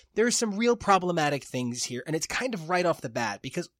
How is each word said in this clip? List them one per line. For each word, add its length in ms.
There 120
are 40
some 260
real 180
problematic 680
things 420
here, 200
and 100
it's 120
kind 260
of 160
right 160
off 160
the 80
bat, 320
because 280